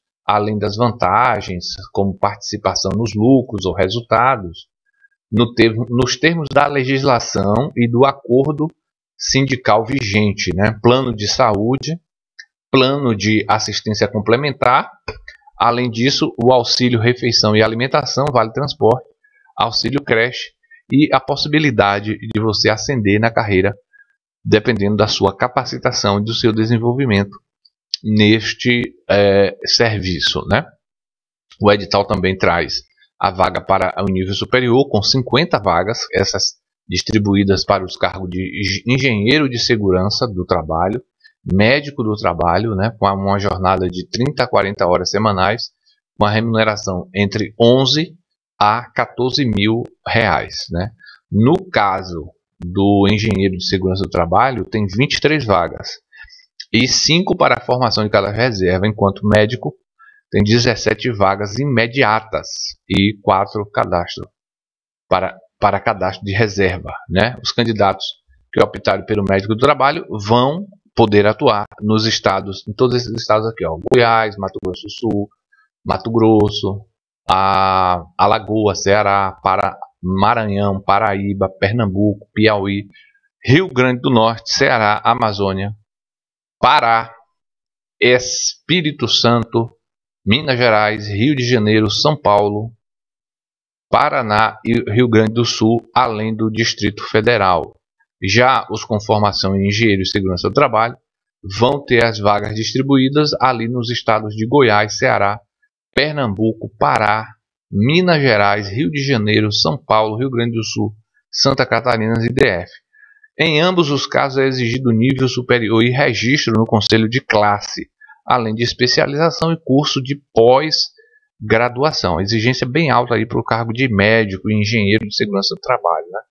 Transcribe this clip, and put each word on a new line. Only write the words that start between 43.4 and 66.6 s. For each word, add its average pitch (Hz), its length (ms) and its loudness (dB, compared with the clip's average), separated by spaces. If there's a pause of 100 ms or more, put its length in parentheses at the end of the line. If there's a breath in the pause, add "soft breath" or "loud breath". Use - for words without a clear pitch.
de 90 200 -8
trinta 131 360 -2
a - 40 -2
quarenta 101 380 0
horas 87 240 0
semanais, 101 600 0 (480)
com 107 60 2
a 104 40 0
remuneração 107 840 0
entre 101 440 -2
onze 131 560 4 (440)
a 107 320 0
quatorze 127 540 -2
mil 110 380 0 (240)
reais, 90 640 0
né? 90 220 -6 (400 loud breath)
No 117 240 4 (140)
caso 92 640 -4 (280)
do 98 500 2
engenheiro 101 480 0
de - 80 -10
segurança 92 380 -2
do 87 60 -4
trabalho, 98 560 0
tem 107 200 -2
vinte 107 300 0
e - 60 -6
três 147 240 0
vagas 87 540 -2 (760 loud breath)
e 120 140 2
cinco 175 480 0
para 135 200 2
a - 60 -6
formação 123 420 0
de 107 60 -2
cada 101 220 0
reserva, 101 560 0
enquanto 101 400 -2
médico 107 460 0 (580 soft breath)
tem 104 120 2
dezessete 117 680 0
vagas 101 480 0
imediatas 117 880 0 (420)
e 101 320 0
quatro 101 480 0
cadastro 90 580 -4 (800)
para, 92 300 -2 (220)
para 98 200 2
cadastro 98 460 -4
de 98 100 -4
reserva, 98 560 -2 (160)